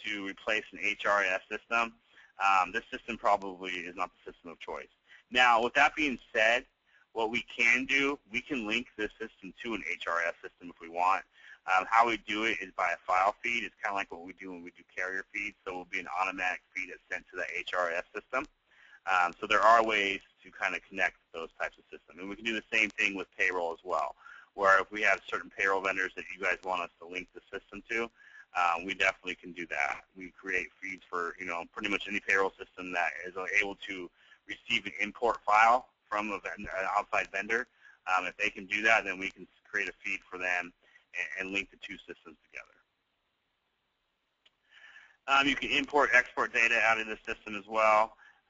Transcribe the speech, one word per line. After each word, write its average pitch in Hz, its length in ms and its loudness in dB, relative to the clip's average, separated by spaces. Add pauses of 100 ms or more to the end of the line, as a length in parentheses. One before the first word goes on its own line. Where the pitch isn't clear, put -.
to 104 200 -6
replace 104 460 -2
an 90 100 -16
H 104 240 -4
R 101 180 6
S 92 260 0
system, 113 440 -2 (500)
um, 95 280 4
this 113 200 -2
system 120 260 -8
probably 98 540 0
is 90 240 -8
not 92 180 -4
the - 180 -16
system 85 200 -18
of 78 80 -18
choice. 73 280 -10 (440)
Now, 123 320 6
with 120 120 0
that 147 200 4
being 143 240 -2 (160)
said, 117 300 4 (480)
what 110 160 0
we 117 140 -4 (120)
can 123 300 4
do, 139 340 0 (120)
we 120 100 -4
can 120 260 -6
link 113 200 -2 (100)
this 107 220 -4
system - 340 -14 (100)
to 113 120 -6
an 92 160 -8
H 85 160 -8
R 85 140 2
S 85 200 0
system 90 280 -16
if - 120 -20
we 82 80 -14
want. 90 340 0 (420)
Um, 92 240 4
how 117 180 6
we 113 100 0 (100)
do 107 160 -2
it 110 180 0
is 92 140 -10
by 90 160 0
a 80 60 -2 (100)
file 95 360 4
feed. 117 200 -4
It's 92 180 -12
kinda 104 140 -4
like 98 160 -4
what 85 120 -14
we 92 100 -14
do 95 180 -14
when 87 120 -12
we 87 80 -16
do 87 120 -20 (100)
carrier 95 380 -6
feeds, 104 320 -8
so 95 80 -8
it 90 40 -10
will 87 100 -10
be 92 140 -6
an 82 100 -10 (100)
automatic 92 420 -4 (140)
feed 92 140 -10
that's - 200 -16
sent 90 200 -8
to 90 80 -12
the 85 80 -4 (120)
H - 200 -8
R 90 140 0
S 87 120 -2 (100)
system. 127 320 -6 (600)
Um, 90 340 2
so 110 60 -6
there 104 160 4
are 113 240 10
ways 101 340 2 (240)
to 95 80 -20
kinda 92 280 -2 (100)
connect 92 280 0 (140)
those 82 180 -8 (120)
types 78 160 -6
of 76 140 -20
systems. 76 280 -20
And 95 80 -10
we 101 80 -8
can 107 100 -16
do 113 80 0
the 107 200 -4
same 110 160 4
thing 101 260 -2
with 92 120 -6 (100)
payroll 92 340 0
as 82 120 -10
well, 80 320 -2 (400)
where 95 260 6
if 92 100 -6
we 104 120 -4
have 98 260 4
certain 92 220 -6
payroll 98 300 2
vendors 95 340 -2
that 87 100 -10 (100)
you 92 80 -8
guys 90 200 0
want 92 180 -2
us 85 80 -6 (100)
to 85 80 -16
link 90 280 -10
the 87 60 -18 (100)
system 101 380 -12
to, 117 200 -4 (460)
um, 87 300 0
we 95 80 -6
definitely 95 400 -2
can 90 180 -14
do 85 160 -10
that. 71 360 -4 (120)
We 92 160 -14
create 92 360 -6 (120)
feeds 95 300 -14
for, 87 300 -6
you 92 80 -10
know, 87 240 -6
pretty 107 180 -6
much 98 180 -2
any 101 120 -6
payroll 98 320 2
system 92 400 -12
that 85 200 0 (140)
is 90 80 -12 (260)
able 98 160 -2 (120)
to 90 240 -10 (360)
receive 101 380 -4
an 101 140 -8
import 104 440 -2
file 113 460 6 (180)
from 107 220 -2
a 98 100 -4
ven-, 95 280 -8 (100)
an 95 180 -2
outside 101 360 0
vendor. 107 360 -2 (380)
Um, 92 200 0
if 85 120 -6
they 104 140 0
can 98 160 -14
do 104 160 -2
that, 110 220 4
then 92 120 -4
we 95 140 -6
can 90 160 -20 (160)
create 98 260 -4
a 85 40 -10 (100)
feed 98 160 -8 (100)
for 90 80 -12
them 90 340 -4 (460)
and, 87 100 -4 (200)
and 95 40 -8
link 98 200 -4
the - 60 -20
two 95 200 -14
systems 80 480 -18
together. 69 320 -20 (2500)
Um, 139 200 6
you 135 80 2
can 113 160 -4
import, 139 420 4
export 120 400 2
data 117 300 4
out 113 160 4
of 110 80 -6
the 107 180 -8
system 107 300 -10
as 101 120 -10
well. 110 500 4 (320)